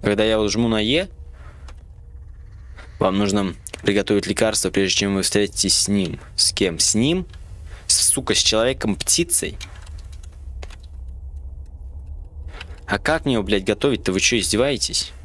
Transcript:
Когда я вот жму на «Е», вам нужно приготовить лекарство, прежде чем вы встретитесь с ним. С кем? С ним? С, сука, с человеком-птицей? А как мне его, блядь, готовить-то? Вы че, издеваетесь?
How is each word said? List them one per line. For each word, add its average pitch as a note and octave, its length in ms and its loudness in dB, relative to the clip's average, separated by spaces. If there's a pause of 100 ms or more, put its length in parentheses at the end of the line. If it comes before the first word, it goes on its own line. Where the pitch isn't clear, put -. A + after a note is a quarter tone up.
Когда G#2 220 4
я A2 160 4
вот G#2+ 120 2
жму A#2 160 2
на A2 120 4
«Е», C#3 300 2 (1900)
вам F#2+ 180 4
нужно G2+ 360 2 (300)
приготовить G2+ 440 4
лекарство, G2 440 2
прежде F#2+ 260 2
чем G2 180 2
вы F#2+ 60 2
встретитесь G2 560 2
с - 100 2
ним. F#2+ 320 0 (160)
С - 180 2
кем? F2 260 0
С - 160 4
ним? D#3+ 320 2 (600)
С, - 220 4
сука, C3 240 2
с - 60 4
человеком-птицей? - 1160 2 (3250)
А G#2+ 100 0
как D#3 280 0
мне C3+ 100 2
его, G#2+ 80 2
блядь, G2 200 2
готовить-то? G#2+ 480 2
Вы F#2+ 80 2
че, A#2 200 4
издеваетесь? A#2 720 0 (140)